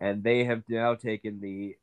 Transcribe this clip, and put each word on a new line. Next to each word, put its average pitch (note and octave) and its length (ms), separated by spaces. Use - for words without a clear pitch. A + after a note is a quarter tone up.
and G2+ 200
they A#2+ 220
have A#2+ 240
now A#2 280
taken G#2+ 440
the G2 440